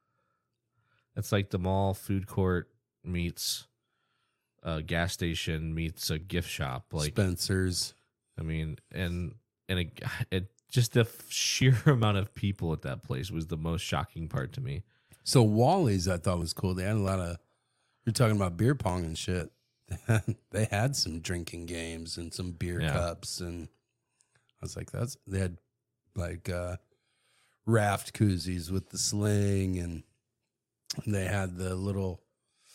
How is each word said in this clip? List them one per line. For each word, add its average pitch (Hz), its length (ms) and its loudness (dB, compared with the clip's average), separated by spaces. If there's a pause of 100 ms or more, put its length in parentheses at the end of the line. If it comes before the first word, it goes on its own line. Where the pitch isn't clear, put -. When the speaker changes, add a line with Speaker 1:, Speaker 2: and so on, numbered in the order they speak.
(1160)
Speaker 1:
it's - 160 -6
like 98 200 2
the 101 80 0
mall 95 360 2
food 98 320 -2
court 92 420 0 (360)
meets 87 600 -4 (1000)
a 80 180 -4
gas 85 300 0
station 80 640 -2
meets 80 360 -4
a 78 80 0
gift 85 320 -4
shop. 65 420 -6
Like, 76 200 0
Speaker 2:
Spencer's. 92 840 0 (440)
Speaker 1:
I - 40 -6
mean, 80 360 -4 (120)
and, 87 440 -4 (340)
and 92 100 0
it, 87 220 -4 (300)
it 95 200 -2 (200)
just 120 240 2
the 123 60 8
f-, - 300 -2
sheer - 520 4
<laughs> - 40 -16
amount 110 300 6
of 95 180 -2
people 95 380 0
at 73 100 -4
that 67 220 -6
place 69 260 -6
was 80 160 -4
the 82 120 -6
most 82 240 -2
shocking - 440 -4
part 69 280 -4
to - 60 -8
me. 67 220 -6 (400)
Speaker 2:
So 131 200 6
Wally's 110 640 4
I 92 80 2
thought 90 220 0
was 82 160 -4
cool. 92 200 -2
They 92 100 -2
had 104 120 0
a - 40 2
lot 95 200 0
of, 87 160 -4 (720)
you're 117 80 2
talking 110 220 6
about 92 200 2
beer 117 180 4
pong 90 300 0
and 80 120 -4
shit. 90 360 -4 (560)
<laughs> 113 140 4 (280)
They 107 200 0
had 123 260 0
some 82 240 -4
drinking 85 460 -6
games 82 500 -8
and 85 160 -8
some 90 200 -6
beer 87 280 -4
Speaker 1:
Yeah. 78 120 0
Speaker 2:
cups, 85 480 -4
and 85 280 -8 (680)
I - 280 -20
was - 140 -10
like, - 140 -10
"That's," 120 260 -6 (100)
they 95 120 -2
had, 90 200 -2 (560)
like, 87 340 -6
uh, 90 280 -4 (880)
raft 104 480 4
koozies 90 560 2
with 95 200 -2
the 95 80 -10
sling 101 800 2
and 85 240 -6 (1040)
they 101 180 0
had 92 320 -2
the 92 180 -2
little, 95 460 -2 (540)